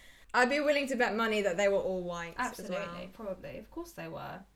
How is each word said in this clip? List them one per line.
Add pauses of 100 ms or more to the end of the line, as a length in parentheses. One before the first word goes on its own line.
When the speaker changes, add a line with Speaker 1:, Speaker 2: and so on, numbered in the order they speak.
(360)
Speaker 1:
I'd
be
willing
to
bet
money
that
they
were
all
white
as (120)
Speaker 2:
Absolutely,
Speaker 1:
well.
Speaker 2:
probably.
Of
course
they
were. (160)